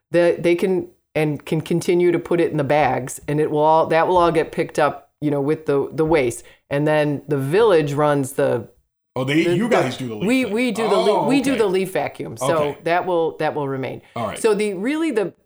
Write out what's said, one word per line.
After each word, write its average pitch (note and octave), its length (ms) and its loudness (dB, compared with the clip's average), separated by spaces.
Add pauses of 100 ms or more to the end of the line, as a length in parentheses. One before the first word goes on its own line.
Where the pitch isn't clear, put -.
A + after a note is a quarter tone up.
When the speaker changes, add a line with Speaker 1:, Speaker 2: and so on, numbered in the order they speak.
(120)
Speaker 1:
the, E3+ 280 4
they E3+ 160 2
can, F#3 320 0 (260)
and D3+ 320 -2
can D#3+ 160 -2
continue F3 500 2
to E3+ 80 2
put E3+ 200 -2
it E3 120 2
in D#3 60 -4
the D3 60 0
bags, C3 640 0
and D3 140 -2
it D#3 100 0
will D3+ 80 -2
all, D#3 280 4
that D#3+ 200 2
will F3+ 100 2
all E3+ 140 4
get D#3+ 220 0
picked E3 260 -4
up, C#3+ 400 0
you D3 100 -2
know, C#3+ 120 0
with D3+ 240 -2
the, C#3 280 0
the D#3 120 0
waste. D3 380 0 (260)
And D3 180 0
then D3+ 400 0
the D3 100 -2
village D#3 560 2
runs C#3+ 400 0
the B2+ 360 -2 (440)
Speaker 2:
Oh, B2+ 120 -4
they, D3 180 2
Speaker 1:
the, F3 140 2
Speaker 2:
you A3 100 0
Speaker 1:
the A3 80 2
Speaker 2:
guys C3 220 0
do C3 100 -8
the A2 80 -8
leaf G#2+ 120 -6
Speaker 1:
we, C4 180 2
Speaker 2:
thing. G3 80 -6
Speaker 1:
we B3 180 0
do A3 160 -2
the G3+ 80 2
Speaker 2:
Oh, - 80 2 (200)
Speaker 1:
le-, G3 40 0
we C4+ 140 2
do C4+ 100 0
Speaker 2:
okay. A#3+ 80 -2
Speaker 1:
the A3 80 4
leaf F#3 240 -2
vacuum. C#3+ 460 -6
So C3+ 200 0
Speaker 2:
Okay. D3 280 -2
Speaker 1:
that E3+ 200 0
will, E3 320 0
that D3+ 160 -2
will D3 140 -4
remain. C3 340 -6 (140)
Speaker 2:
All A2+ 120 -4
right. - 120 -8
Speaker 1:
So A3 140 2
the, G#3 220 -2
really D4 360 -4
the, G3+ 220 -4 (120)